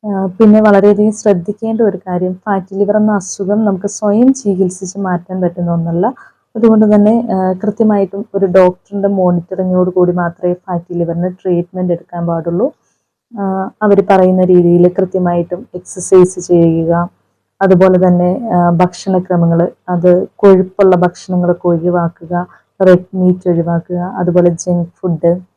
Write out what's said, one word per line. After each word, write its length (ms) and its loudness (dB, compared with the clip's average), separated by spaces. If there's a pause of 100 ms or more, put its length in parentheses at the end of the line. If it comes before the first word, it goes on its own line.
ആ, 200 -4
പിന്നെ 360 4
വളരെയധികം 500 4
ശ്രദ്ധിക്കേണ്ട 680 -4
ഒരു 260 -2
കാര്യം, 260 -4 (120)
ഫാറ്റി 300 -6
ലിവർ 220 0
എന്ന 140 0
അസുഖം 540 -4
നമുക്ക് 220 -2
സ്വയം 460 0
ചികിത്സിച്ച് 640 -4
മാറ്റാൻ 440 -6
പറ്റുന്ന 300 -4
ഒന്നല്ല. 420 -2 (420)
അതുകൊണ്ട് 400 4
തന്നെ, 400 2
ആ, 180 -2
കൃത്യമായിട്ടും 720 -2 (100)
ഒരു 100 0
ഡോക്ടറിന്റെ 600 0
മോണിറ്ററിങ്ങോട് 840 -2
കൂടി 220 0
മാത്രമേ 420 -4
ഫാറ്റി 400 -8
ലിവറിന് 360 -4 (140)
ട്രീറ്റ്മെന്റ് 500 -2
എടുക്കാൻ 340 -8
പാടുള്ളൂ. 440 -2 (680)
ആ, 320 -6 (100)
അവര് 280 2
പറയുന്ന 360 2
രീതിയിൽ 420 4
കൃത്യമായിട്ടും 880 -4
എക്സർസൈസ് 640 0
ചെയ്യുക, 720 0 (520)
അതുപോലെ 460 4
തന്നെ, 460 0
ആ, 160 2
ഭക്ഷണക്രമങ്ങൾ, 1000 0 (180)
അത് 460 0
കൊഴുപ്പുള്ള 600 2
ഭക്ഷണങ്ങളൊക്കെ 720 -2
ഒഴിവാക്കുക, 800 -4 (340)
റെഡ് 340 2
മീറ്റ് 340 0
ഒഴിവാക്കുക, 480 -2
അതുപോലെ 520 0
ജങ്ക് 400 -4 (120)
ഫുഡ് 380 -2 (180)